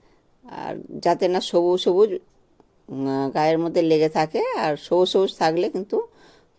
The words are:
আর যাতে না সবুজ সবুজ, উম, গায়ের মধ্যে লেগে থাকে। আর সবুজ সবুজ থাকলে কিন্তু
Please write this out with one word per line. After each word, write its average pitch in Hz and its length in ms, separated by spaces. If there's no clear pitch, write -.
আর - 540
যাতে 175 300
না 185 120
সবুজ 180 400
সবুজ, 196 380
উম, 135 460
গায়ের 156 240
মধ্যে 170 240
লেগে 156 260
থাকে। 160 360
আর 156 200
সবুজ 180 320
সবুজ 190 300
থাকলে 170 320
কিন্তু 202 380